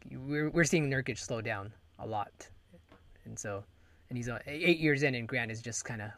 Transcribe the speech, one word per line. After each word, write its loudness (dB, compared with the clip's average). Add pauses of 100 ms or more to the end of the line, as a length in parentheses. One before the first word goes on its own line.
you, -10
we're, 0
we're 6
seeing 4
Nurkic -2
slow -4
down -4 (240)
a -10
lot. -6 (760)
And -12
so, -6 (460)
and -4
he's, -4
uh, -4
eight 4
years 4
in, 4
and -4
Grant -2
is -6
just -6
kinda -6